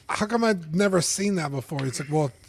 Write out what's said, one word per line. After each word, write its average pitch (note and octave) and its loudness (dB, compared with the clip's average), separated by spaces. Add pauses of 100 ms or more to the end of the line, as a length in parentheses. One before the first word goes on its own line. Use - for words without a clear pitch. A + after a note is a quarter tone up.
"How - 0
come A#3 0
I'd F3 0
never F#3+ 4
seen G3+ 0
that D3+ -2
before?" C#3 -6
He's C3 -4
like, C#3+ -8
"Well, D3 2 (180)